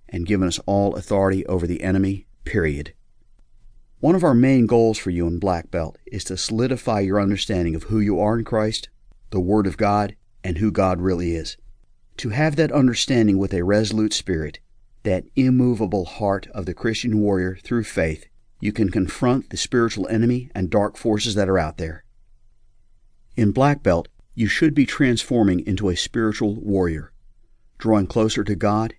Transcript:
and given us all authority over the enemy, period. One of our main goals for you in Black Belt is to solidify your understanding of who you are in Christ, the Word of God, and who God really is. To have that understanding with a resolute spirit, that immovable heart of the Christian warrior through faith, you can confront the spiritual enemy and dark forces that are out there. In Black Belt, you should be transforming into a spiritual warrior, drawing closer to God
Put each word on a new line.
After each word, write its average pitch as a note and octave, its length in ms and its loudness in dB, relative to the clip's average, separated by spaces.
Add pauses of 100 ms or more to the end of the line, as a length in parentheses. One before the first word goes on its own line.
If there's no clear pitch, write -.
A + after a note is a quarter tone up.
and E2+ 160 -6
given F#2+ 220 0
us F2 140 -4
all G2+ 340 0
authority G2 520 0
over F2 200 -2
the F2 160 -4
enemy, F#2+ 460 0 (160)
period. D2+ 500 -4 (1040)
One D#3 160 4
of F3+ 80 2
our D#3 100 4
main B2 360 6
goals A2+ 280 4
for - 140 -6
you F2 160 0
in E2+ 140 -2
Black F2+ 320 -2
Belt E2 340 -6
is G2 200 -10
to F#2+ 100 -8
solidify A2+ 640 -2
your G2 200 0
understanding F#2+ 540 0
of D#2+ 100 -8
who A2 140 -2
you G2+ 220 2
are G#2+ 180 0
in A2+ 60 -4
Christ, G#2+ 460 -2 (400)
the F#2+ 100 -2
Word G2 260 2
of E2+ 100 -4
God, G#2 380 0 (300)
and F2+ 140 -4
who G#2+ 120 0
God F#2 300 2
really F2 340 0
is. D#2 220 -8 (640)
To A#2+ 100 -6
have C#3+ 280 0
that D#3 140 2
understanding A#2+ 680 4
with F#2+ 160 -2
a F2 100 0
resolute G#2+ 480 2
spirit, D#2 480 -6 (420)
that F#2 220 -2 (100)
immovable B2 680 2
heart G2 440 -4
of F#2+ 180 -8
the F2 80 -6
Christian A2 460 -2
warrior F#2 420 0
through A#2 220 -2
faith, E2 420 -4 (340)
you G#2 100 -2
can G#2 200 0
confront B2 600 0
the - 60 -10
spiritual A2+ 520 -2
enemy B2 460 0
and F#2+ 160 -4
dark G#2 260 0
forces G#2+ 380 -2
that G2 140 0
are F#2+ 100 2
out D#2+ 200 -4
there. D#2+ 260 -10 (1300)
In G#2 160 2
Black C#3 320 2
Belt, F2 260 0 (260)
you A2+ 120 0
should D3+ 280 2
be C#3 120 4
transforming A#2 800 2
into G2+ 220 -2
a F2 80 0
spiritual A2 600 -2
warrior, F#2 560 -2 (680)
drawing G#2 280 2
closer A2 380 0
to G#2 100 -2
God G#2+ 440 -2